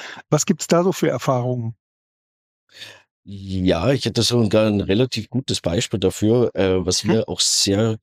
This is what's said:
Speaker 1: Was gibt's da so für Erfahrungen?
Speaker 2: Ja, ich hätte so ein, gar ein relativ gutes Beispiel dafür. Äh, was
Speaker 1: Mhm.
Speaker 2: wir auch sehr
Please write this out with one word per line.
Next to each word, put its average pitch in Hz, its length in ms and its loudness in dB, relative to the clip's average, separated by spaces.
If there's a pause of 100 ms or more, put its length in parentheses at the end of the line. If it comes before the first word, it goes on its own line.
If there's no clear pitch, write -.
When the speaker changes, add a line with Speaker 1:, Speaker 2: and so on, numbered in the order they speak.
(300)
Speaker 1:
Was 151 160 2
gibt's - 220 0
da 170 140 4
so 180 100 2
für 160 180 0
Erfahrungen? 123 640 -2 (1500)
Speaker 2:
Ja, 95 640 0
ich - 140 0
hätte 113 180 0
so 120 180 2
ein, 110 100 2
gar 110 180 4
ein 104 120 2
relativ 104 500 0
gutes 123 300 -4
Beispiel 101 380 -2
dafür. 107 560 2
Äh, 95 320 0
was 87 160 -2
Speaker 1:
Mhm. 104 80 -2
Speaker 2:
wir 113 180 0
auch 90 120 -6
sehr 110 640 0